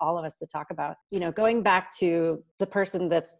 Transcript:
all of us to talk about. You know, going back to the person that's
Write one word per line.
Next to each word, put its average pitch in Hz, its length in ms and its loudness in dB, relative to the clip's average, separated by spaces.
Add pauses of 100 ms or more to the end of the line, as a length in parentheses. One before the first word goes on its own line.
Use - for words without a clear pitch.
all 165 160 0
of 160 80 -6
us 156 140 -12
to 165 60 -10
talk 151 260 -10
about. 151 260 -8 (120)
You 190 120 -4
know, 165 100 -2
going 220 320 2
back 185 360 2
to 170 440 2 (160)
the 190 80 0
person 190 400 -2
that's 165 320 0